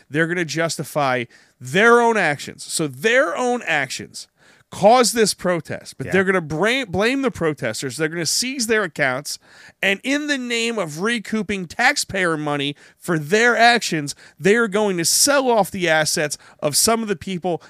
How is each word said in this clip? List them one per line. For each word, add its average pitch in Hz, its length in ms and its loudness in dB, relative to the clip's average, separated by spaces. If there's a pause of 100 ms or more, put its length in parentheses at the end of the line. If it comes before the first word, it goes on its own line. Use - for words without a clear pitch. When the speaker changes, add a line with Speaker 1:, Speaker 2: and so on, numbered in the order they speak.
(100)
Speaker 1:
they're 160 160 0
gonna 175 180 -2
justify 143 800 -2 (360)
their 208 400 6
own 233 160 4
actions. 156 480 -2
So 156 240 -4
their 226 480 0
own 247 260 -2
actions - 640 -4 (440)
caused 214 440 6
this 220 180 2
protest, - 640 -6
but - 100 -10
Speaker 2:
Yeah. 87 60 -8
Speaker 1:
they're 190 120 4
gonna 190 180 0
bra-, 202 420 -2
blame 220 380 0
the 247 80 0
protesters. 139 680 -4
They're 156 120 0
gonna 165 180 -6
seize 254 400 -2
their 220 160 2
accounts, 147 560 -4 (420)
and 196 240 0
in 285 220 -2
the 285 100 -2
name 233 420 -4
of 160 220 -6
recouping 214 680 -4
taxpayer 190 680 -2
money 143 400 -4 (220)
for 170 200 -2
their 214 380 2
actions, 214 580 2 (240)
they 190 180 4
are 233 120 2
going 196 300 0
to 160 80 0
sell 277 440 2
off 214 200 2
the 175 180 -2
assets 156 480 0 (240)
of 147 160 0
some 226 240 2
of 220 80 -6
the 202 80 -2
people 180 540 -4